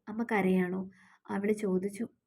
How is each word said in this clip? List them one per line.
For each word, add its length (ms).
"അമ്മ 180
കരയാണോ?" 580
അവൾ 240
ചോദിച്ചു. 520